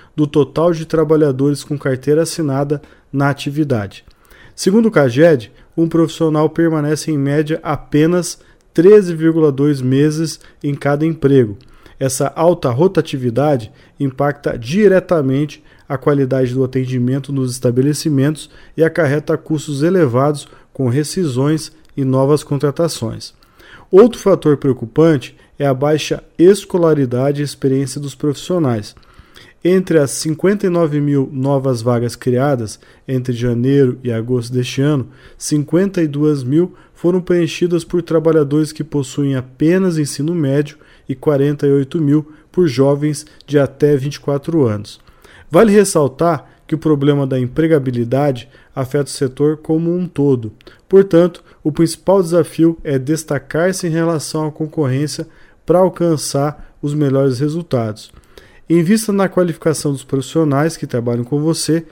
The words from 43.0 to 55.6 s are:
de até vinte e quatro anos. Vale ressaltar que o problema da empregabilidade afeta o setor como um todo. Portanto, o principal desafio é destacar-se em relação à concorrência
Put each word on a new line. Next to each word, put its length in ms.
de 120
até 380
vinte 200
e 40
quatro 460
anos. 340
Vale 220
ressaltar 720
que 80
o 40
problema 480
da 140
empregabilidade 1120
afeta 300
o 80
setor 460
como 360
um 120
todo. 460
Portanto, 560
o 100
principal 500
desafio 640
é 140
destacar-se 880
em 40
relação 560
à 60
concorrência 720